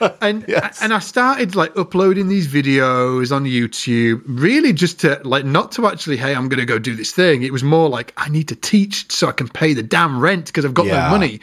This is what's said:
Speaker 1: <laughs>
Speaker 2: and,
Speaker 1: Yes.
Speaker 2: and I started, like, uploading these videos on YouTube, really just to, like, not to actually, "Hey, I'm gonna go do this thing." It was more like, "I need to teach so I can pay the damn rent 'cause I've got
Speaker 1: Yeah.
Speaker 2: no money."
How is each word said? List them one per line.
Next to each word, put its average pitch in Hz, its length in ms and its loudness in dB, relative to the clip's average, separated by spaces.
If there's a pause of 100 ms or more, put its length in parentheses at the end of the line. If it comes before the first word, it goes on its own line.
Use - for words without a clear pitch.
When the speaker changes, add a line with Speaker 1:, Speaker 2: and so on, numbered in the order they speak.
Speaker 1:
<laughs> - 140 -4
Speaker 2:
and, 214 260 -2
Speaker 1:
Yes. - 340 -2
Speaker 2:
and 220 140 0
I 196 60 0
started, 247 560 -2
like, 160 200 0
uploading 190 520 0
these 190 180 0
videos 131 880 0
on 139 120 -2
YouTube, 117 800 0
really 214 460 2
just 165 280 0
to, 143 240 2
like, 139 200 0
not 156 280 0
to 226 160 0
actually, 165 300 -4
"Hey, 135 180 -2
I'm 131 120 -2
gonna 127 160 0
go 120 140 -2
do 120 160 -4
this 110 160 -8
thing." 165 320 4
It 131 100 -4
was 127 120 -4
more 160 240 4
like, 120 280 -4
"I - 120 -6
need 151 180 -2
to - 80 -8
teach - 560 0
so - 160 -2
I 127 60 -2
can 123 160 -6
pay 156 260 0
the 117 80 -4
damn 143 380 0
rent 170 320 0
'cause 151 120 -2
I've 135 100 -2
got 175 120 2
Speaker 1:
Yeah. - 200 0
Speaker 2:
no - 40 2
money." 165 320 0